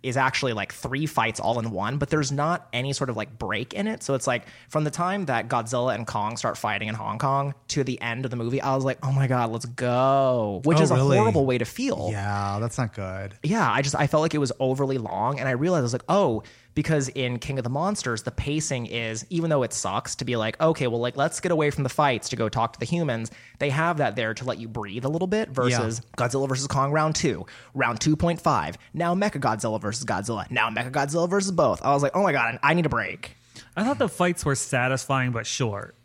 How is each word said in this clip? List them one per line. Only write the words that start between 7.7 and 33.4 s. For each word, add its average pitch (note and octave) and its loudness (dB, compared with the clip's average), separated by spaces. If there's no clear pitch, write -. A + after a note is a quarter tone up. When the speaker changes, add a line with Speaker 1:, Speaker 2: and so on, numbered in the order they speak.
Speaker 1:
the B2 -4
end A#2+ -4
of A#2+ -4
the B2 -4
movie, A#2+ 0
I C3 0
was C3+ 0
like, C3 0
"Oh C3+ 2
my C3+ 2
God, A#2+ 2
let's A#2+ -6
go," B2 2
which D#3 6
Speaker 2:
Oh, D#3+ 8
Speaker 1:
is C#3+ 4
a - 4
Speaker 2:
really? C3+ 6
Speaker 1:
horrible G#3 4
way B2+ 2
to A#2 0
feel. A#3 -2
Speaker 2:
Yeah, G2+ -2
that's A#2 -4
not A#2 -2
good. G2 -8
Speaker 1:
Yeah, E3 2
I A2+ 2
just, C#3 -2
I C#3+ 2
felt D#3 4
like D#3+ 0
it D3+ 2
was C3+ 2
overly C3+ 0
long, A2+ -2
and C3 -2
I C3 2
realized, D3+ 2
I - -
was A#2+ 0
like, B2+ -2
"Oh," D#3 4
because D3 2
in B2 -2
King C3+ -4
of B2 -4
the A#2+ -2
Monsters, C#3 -2
the - -4
pacing C#3+ -2
is, A2+ -4
even E3 0
though C#3+ 4
it A#2 -2
sucks - -4
to - -6
be B2 -2
like, A2 -2
"Okay, D#3+ 2
well, A#2 0
like, B2 -2
let's C#3+ 0
get F3 0
away D#3 4
from C#3 -2
the B2+ 0
fights C#3 2
to B2 -4
go A2+ 2
talk A#2 0
to - -12
the A#2 -2
humans," C3+ -2
they C#3+ 0
have D#3+ 2
that A#2 2
there A2+ -2
to A#2+ -10
let A#2+ -2
you A2+ -10
breathe A2 -8
a C3+ 0
little E3+ 0
bit G#3+ 0
versus A#2+ 0
Speaker 2:
Yeah. - -2
Speaker 1:
Godzilla C3+ 0
versus C3 -2
Kong C3+ 2
round D#3 2
two, G2+ 0
round A#2+ 0
two D3+ 4
point E3+ 0
five, E2+ 0
now E3+ 0
Mechagodzilla A#2+ 0
versus G#2+ -4
Godzilla, G2+ -2
now A#2 2
Mechagodzilla C#3 0
versus F#3+ 0
both. C#3+ 2
I C3+ 4
was C#3+ 4
like, C#3 2
"Oh F#3 2
my F#3 4
God, A#2 0
I D3 4
need E3+ 2
a - 2
break." A2 -4